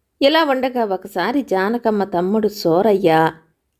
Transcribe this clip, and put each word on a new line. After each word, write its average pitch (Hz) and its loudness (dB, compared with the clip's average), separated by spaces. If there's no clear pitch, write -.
ఇలా 311 4
ఉండగా 254 -2
ఒకసారి 196 -4
జానకమ్మ 208 -2
తమ్ముడు 196 -2
సోరయ్య 175 2